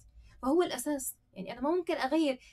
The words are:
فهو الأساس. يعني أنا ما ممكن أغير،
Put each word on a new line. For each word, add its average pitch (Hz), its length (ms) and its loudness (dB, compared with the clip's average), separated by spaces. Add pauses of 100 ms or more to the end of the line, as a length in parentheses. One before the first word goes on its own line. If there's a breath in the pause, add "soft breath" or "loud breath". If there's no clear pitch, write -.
(420)
فهو 302 220 4
الأساس. 277 520 -4 (180)
يعني - 200 -8
أنا 247 80 -10
ما 277 80 0
ممكن 349 240 2
أغير، 277 460 2 (140 soft breath)